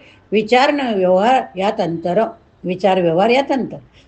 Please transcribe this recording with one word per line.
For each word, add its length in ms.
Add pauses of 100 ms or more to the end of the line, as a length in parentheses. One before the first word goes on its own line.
(320)
विचार 380
न 100 (140)
व्यवहार 480 (140)
यात 240
अंतर, 420 (420)
विचार 360
व्यवहार 280
यात 240
अंतर. 240 (320)